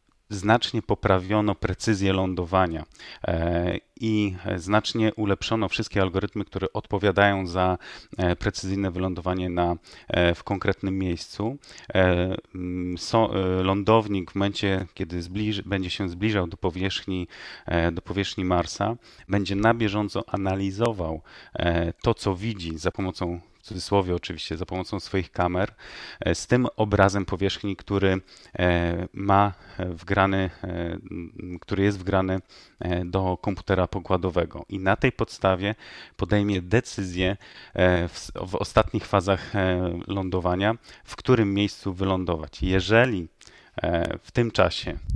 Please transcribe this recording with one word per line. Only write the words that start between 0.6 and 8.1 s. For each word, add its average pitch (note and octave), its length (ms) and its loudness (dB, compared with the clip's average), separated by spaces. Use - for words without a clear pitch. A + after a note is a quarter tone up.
poprawiono G2+ 720 2
precyzję F#2+ 580 0
lądowania, F2+ 720 0
e, F2 500 0
i G#2+ 360 0
znacznie G#2+ 580 0
ulepszono G#2 560 0
wszystkie - 320 0
algorytmy, F#2+ 440 -2
które F#2+ 280 -4
odpowiadają G2 760 2
za, F#2 300 2